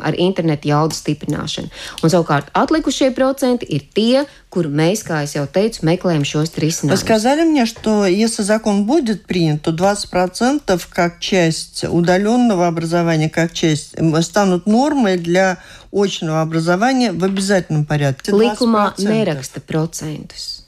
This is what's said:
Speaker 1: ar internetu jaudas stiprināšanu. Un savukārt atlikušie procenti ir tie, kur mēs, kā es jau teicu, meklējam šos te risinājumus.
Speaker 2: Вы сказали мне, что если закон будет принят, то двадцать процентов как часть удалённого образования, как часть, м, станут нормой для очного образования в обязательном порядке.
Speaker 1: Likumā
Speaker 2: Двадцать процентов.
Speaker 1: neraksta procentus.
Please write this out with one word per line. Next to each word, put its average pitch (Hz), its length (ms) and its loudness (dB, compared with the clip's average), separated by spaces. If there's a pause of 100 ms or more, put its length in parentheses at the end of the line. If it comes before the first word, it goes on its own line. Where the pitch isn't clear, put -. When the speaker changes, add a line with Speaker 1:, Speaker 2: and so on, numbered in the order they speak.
Speaker 1:
ar 151 80 -2
internetu 165 560 -2
jaudas 156 320 0
stiprināšanu. 151 680 -6 (340)
Un 165 60 4
savukārt 160 440 0
atlikušie 285 600 0
procenti 262 520 0
ir 147 140 -4 (140)
tie, 254 320 2 (240)
kur 170 140 -2
mēs, 156 380 0
kā 156 200 -4
es 147 100 -8
jau 143 140 -4
teicu, 220 360 0
meklējam 165 400 2
šos 151 300 -2
te - 80 -6
risinājumus. 156 300 0
Speaker 2:
Вы 196 60 2
сказали 240 460 2
мне, 302 220 2
что 214 400 0
если 208 380 0
закон 208 420 0
будет 226 400 0
принят, 160 380 0
то 165 80 -2
двадцать 196 400 0
процентов 185 760 0
как 175 320 -2
часть - 640 -2
удалённого 190 840 2
образования, 165 600 0
как 165 240 -2
часть, 156 440 -2
м, 160 240 2
станут 180 460 0
нормой 233 500 2
для 175 400 0 (340)
очного 175 500 0
образования 180 680 0
в 170 120 -4
обязательном 190 600 0
порядке. 147 460 -2
Speaker 1:
Likumā 214 600 2
Speaker 2:
Двадцать 190 120 -4
процентов. 214 100 2
Speaker 1:
neraksta 151 460 -2
procentus. - 1080 -8